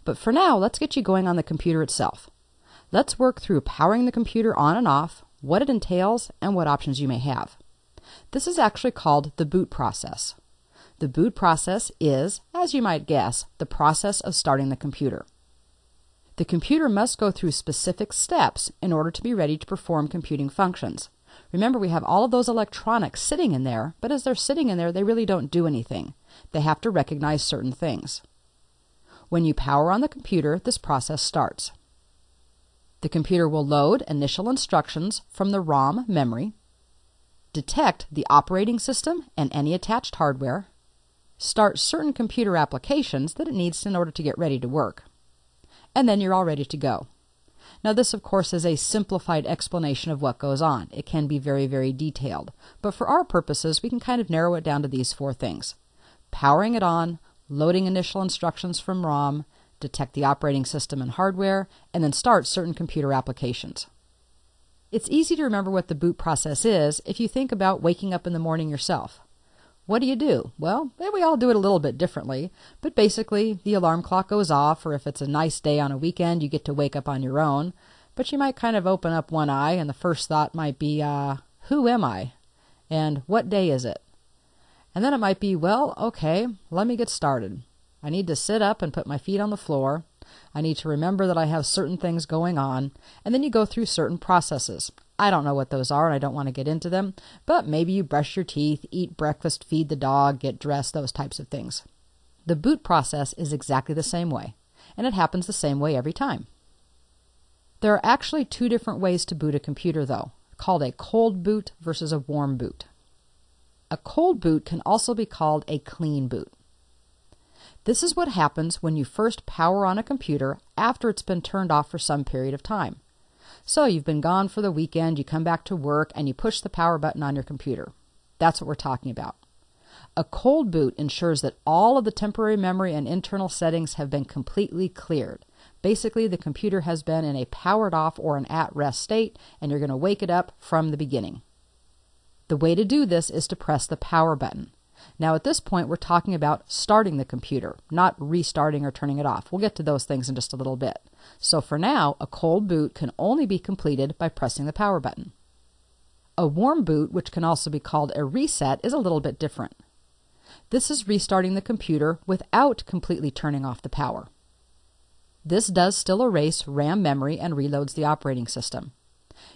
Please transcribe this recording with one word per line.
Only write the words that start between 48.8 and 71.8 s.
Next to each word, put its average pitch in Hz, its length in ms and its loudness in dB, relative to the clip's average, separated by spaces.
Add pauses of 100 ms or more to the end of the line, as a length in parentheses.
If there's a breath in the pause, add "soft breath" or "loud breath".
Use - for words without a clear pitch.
explanation 160 640 -4
of 139 100 -4
what 131 160 0
goes 139 240 -2
on. 139 300 0
It - 140 -10
can 151 220 -2
be 147 120 -2
very, 139 260 0
very 131 280 0
detailed. 131 580 -6 (300 soft breath)
But 208 120 -2
for - 140 -4
our 339 160 4
purposes, 160 580 -2
we 240 80 -4
can 240 120 -4
kind 247 180 0
of 208 100 -2
narrow 170 260 2
it 160 100 -4
down 147 160 0
to 147 80 -2
these 127 240 -2
four 139 200 -6
things. - 420 -8 (540 soft breath)
Powering 180 460 4
it 208 80 2
on, 170 360 2 (280 soft breath)
loading 165 380 2
initial 185 360 -2
instructions 180 600 -4
from 185 240 -2
rom, 147 400 0 (340 soft breath)
detect - 360 -6
the 143 100 0
operating 139 400 2
system 139 360 -6
and 127 100 -4
hardware, 190 580 0 (240 soft breath)
and 170 100 2
then 147 80 4
start 196 360 4
certain 170 260 -2
computer 143 400 -2
applications. - 760 -6 (1040)
It's - 180 -4
easy 320 280 2
to 311 60 0
remember 202 280 0
what 185 160 0
the 165 80 -4
boot 170 220 0
process 156 480 -2
is 156 400 4
if - 120 -6
you 233 120 0
think 262 240 -2
about 190 280 2
waking 180 320 0
up 175 140 -4
in 175 60 -4
the 165 60 -2
morning 160 300 -2
yourself. - 520 -4 (640 soft breath)
What 220 160 2
do 262 60 2
you 262 80 2
do? 220 440 2
Well, 220 400 -2
we 381 240 -2
all 320 120 4
do 247 140 4
it 233 60 6
a 208 40 2
little 196 200 4
bit 135 180 -2